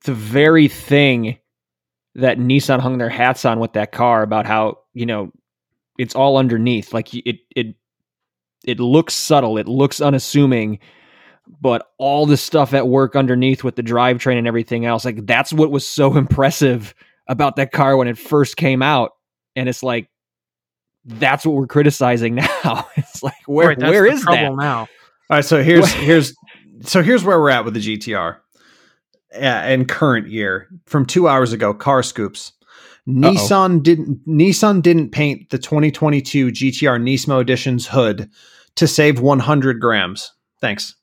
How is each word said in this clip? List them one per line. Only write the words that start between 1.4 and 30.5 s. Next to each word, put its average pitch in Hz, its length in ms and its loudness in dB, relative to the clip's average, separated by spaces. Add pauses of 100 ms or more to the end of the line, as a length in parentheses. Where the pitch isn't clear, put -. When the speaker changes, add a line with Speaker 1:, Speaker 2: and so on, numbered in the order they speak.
Speaker 1:
that 127 240 0
Nissan 131 420 0
hung 127 180 -4
their 120 100 -4
hats 123 360 -2
on 113 140 0
with 113 140 -6
that 107 180 -4
car 120 320 0
about 107 240 -2
how, 110 320 -2 (140)
you 117 140 -6
know, 107 260 -6 (640)
it's 120 160 -6
all 135 220 2
underneath, 117 560 0
like, 113 220 -6
y-, 120 100 -10
it, 120 120 -6 (200)
it, 113 180 -6 (920)
it 120 140 -6
looks 127 360 2
subtle, 127 420 0
it 104 100 -2
looks 135 340 -2
unassuming, 135 760 0 (840)
but 123 280 -2 (100)
all 143 280 0
the 147 100 4
stuff 139 380 0
at 131 120 2
work 131 300 2
underneath 131 480 0
with 123 120 -4
the 120 60 -6
drivetrain 123 540 0
and 117 100 -2
everything 117 380 -4
else, 117 220 -2
like, 110 200 -8
that's 120 280 0
what 156 160 2
was 139 180 -4
so 139 280 0
<laughs> - 20 4
impressive 131 760 0 (340)
about 131 280 -2
that 135 160 -4
car 135 240 2
when 123 120 2
it 117 100 -8
first - 400 0
came 135 240 0
out. 135 300 0 (440)
And 127 120 -4
it's 123 140 -8
like, 120 280 -6 (920)
that's 131 420 -2
what 156 80 0
we're 135 120 -2
criticizing 123 680 0
<laughs> - 300 -4
now. 117 300 -4
It's - 280 -8
like, 139 120 -8 (120)
where, 156 220 4
Speaker 2:
Right, 143 100 0
that's 151 120 0
Speaker 1:
where 196 120 4
Speaker 2:
the 233 100 6
Speaker 1:
is 269 100 -4
Speaker 2:
trouble 139 340 0
Speaker 1:
that? 139 60 -4
Speaker 2:
now. 131 180 -4 (500)
Speaker 3:
All 156 80 2
right, 139 60 2
so 147 180 2
here's, 170 320 6
Speaker 1:
Where - 100 -6
Speaker 3:
here's, 151 300 2 (480)
so 180 200 0
here's 208 220 2
where 180 160 4
we're 147 100 4
at 120 140 2
with 113 100 -6
the 113 60 -4
G 107 160 -4
T 107 160 -10
R. 85 300 -6 (920)
Yeah, 117 360 -2
in 131 180 0
current 120 420 -2
year, 101 400 -6 (180)